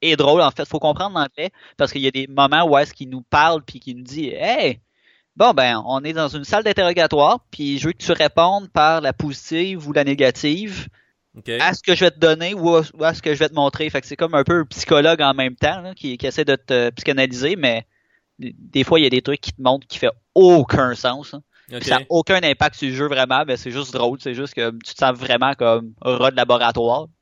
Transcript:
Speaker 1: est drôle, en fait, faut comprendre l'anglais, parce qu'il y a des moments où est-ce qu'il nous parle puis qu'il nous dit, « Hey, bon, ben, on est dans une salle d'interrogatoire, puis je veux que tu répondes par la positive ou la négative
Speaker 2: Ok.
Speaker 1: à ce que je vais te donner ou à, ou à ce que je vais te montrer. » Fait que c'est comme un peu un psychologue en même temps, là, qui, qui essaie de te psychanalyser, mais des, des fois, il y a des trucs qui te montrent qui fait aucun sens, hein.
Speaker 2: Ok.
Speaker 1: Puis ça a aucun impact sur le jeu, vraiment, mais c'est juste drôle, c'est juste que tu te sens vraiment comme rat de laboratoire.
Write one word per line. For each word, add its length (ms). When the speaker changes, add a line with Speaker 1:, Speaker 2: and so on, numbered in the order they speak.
Speaker 1:
est 140
drôle, 260
en 100
fait, 160
faut 120
comprendre 380
l'anglais, 340
parce 160
qu'il 100
y 60
a 40
des 160
moments 400
où 100
est-ce 160
qu'il 160
nous 140
parle 400
puis 160
qu'il 180
nous 60
dit, « 320
Hey, 440
bon, 180
ben, 340
on 160
est 100
dans 140
une 160
salle 200
d'interrogatoire, 760
puis 280
je 80
veux 60
que 100
tu 80
répondes 580
par 320
la 120
positive 760
ou 60
la 100
négative 840
Speaker 2:
Ok. 140
Speaker 1:
à 260
ce 80
que 120
je 100
vais 60
te 80
donner 360
ou 200
à, 60
ou 80
à 100
ce 80
que 120
je 60
vais 100
te 60
montrer. » 360
Fait 100
que 60
c'est 80
comme 200
un 80
peu 160
un 60
psychologue 560
en 120
même 220
temps, 260
là, 140
qui, 220
qui 100
essaie 180
de 100
te 360
psychanalyser, 640
mais 320
des, 200
des 260
fois, 160
il 40
y 40
a 40
des 120
trucs 180
qui 120
te 80
montrent 260
qui 100
fait 140
aucun 600
sens, 380
hein. 80
Speaker 2:
Ok. 100
Speaker 1:
Puis 100
ça 80
a 120
aucun 340
impact 340
sur 100
le 60
jeu, 140
vraiment, 380
mais 120
c'est 140
juste 220
drôle, 280
c'est 140
juste 180
que 180
tu 220
te 60
sens 180
vraiment 360
comme 480
rat 300
de 60
laboratoire. 680